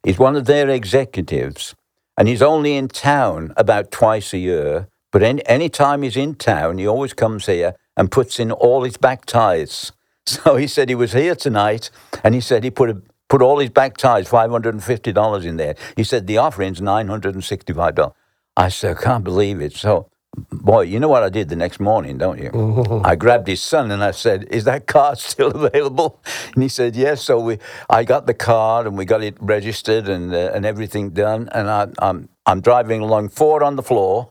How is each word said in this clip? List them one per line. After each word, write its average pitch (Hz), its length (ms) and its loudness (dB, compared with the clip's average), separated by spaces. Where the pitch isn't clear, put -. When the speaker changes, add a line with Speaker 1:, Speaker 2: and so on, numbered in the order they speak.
Speaker 1:
He's 92 160 0
one 131 160 6
of 135 100 -2
their 143 240 4
executives, 92 1040 -2
and 104 100 4
he's 127 140 0
only 147 360 4
in 135 100 -4
town 107 680 -2
about 104 340 2
twice 110 420 0
a 98 40 -4
year. 87 500 -2
But 98 120 4
any, 123 220 0
any 139 240 2
time 143 340 2
he's 123 120 -4
in 139 200 -4
town, 85 420 -2
he 98 100 -4
always 131 260 -2
comes 110 340 -2
here 87 280 0
and 95 140 2
puts - 280 0
in 113 120 -2
all 123 320 2
his 123 140 -6
back 127 280 2
tithes." 92 720 0
<laughs> - 40 -20
So - 280 4
he 139 120 0
said 131 200 0
he 127 80 -2
was 120 180 0
here 160 220 2
tonight, 107 540 -2
and 113 120 4
he 123 60 -2
said 113 220 0
he 127 80 -4
put 123 200 0
a, 98 100 -10
put 135 140 4
all 135 180 6
his 131 120 -2
back 135 260 2
tithes, 113 320 2
five 117 220 4
hundred 117 240 -2
and 104 80 -12
fifty 117 280 -4
dollars 104 340 0
in 82 120 -8
there. 76 180 -4
He 113 60 -2
said, 110 240 -2
"The 107 100 0
offering's 98 440 -2
nine 101 260 -2
hundred 104 260 -6
and 92 100 -10
sixty-five 85 520 -4
dollars." 76 180 0
I 92 140 2
said, 95 280 -4
"I - 40 -10
can't 120 220 0
believe 95 360 -2
it." 73 140 -8
So, - 360 -2
boy, - 300 2
you 92 180 -2
know 151 100 2
what 127 140 4
I 98 60 0
did 95 200 -4
the 87 60 -6
next 87 240 -6
morning, 98 400 -2
don't 85 200 -2
you? 69 120 -10
Speaker 2:
Mm-hmm. 110 540 -2
Speaker 1:
I 87 100 4
grabbed 107 320 2
his 95 140 -4
son 139 300 -2
and 101 120 -2
I 101 80 0
said, 101 400 -2
"Is 113 140 -2
that 123 200 0
car 143 300 4
<laughs> - 160 -12
still 135 200 0
available?" 139 560 0
And 131 100 2
he 131 60 0
said, 120 260 -2
"Yes." 139 280 0
So 123 160 2
we, 113 180 -2
I 113 140 4
got 127 240 0
the 120 80 0
car 113 520 2
and 98 100 -6
we 95 80 -4
got 110 180 0
it 104 160 -8
registered 107 680 -2
and, 90 260 -4
uh, 87 200 -2
and 101 120 -4
everything 104 440 -6
done. 107 420 -2
And 107 180 -4
I, 104 180 0
I'm, 92 300 -4
I'm 95 160 2
driving 113 400 2
along, 107 280 0
four 151 340 2
on 143 120 0
the 127 80 -6
floor. 104 480 0